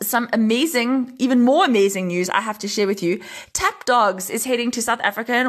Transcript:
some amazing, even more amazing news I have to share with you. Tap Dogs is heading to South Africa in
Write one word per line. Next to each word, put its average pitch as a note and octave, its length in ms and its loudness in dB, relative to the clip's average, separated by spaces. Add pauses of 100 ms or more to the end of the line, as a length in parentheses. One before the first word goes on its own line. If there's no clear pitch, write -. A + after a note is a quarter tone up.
some A#3+ 280 -2
amazing, B3 840 0
even B3 240 2
more C#4+ 240 6
amazing G3 400 2
news F3 240 -2
I - 100 0
have G#3+ 200 -6
to G3+ 80 -6
share G3+ 180 0
with G3 160 -2
you. F3+ 180 0 (340)
Tap G4 320 -4
Dogs G3+ 440 2
is A3+ 160 -4
heading A#3+ 240 0
to A#3+ 100 -4
South A#3 220 -2
Africa A3+ 340 -2
in B3+ 140 2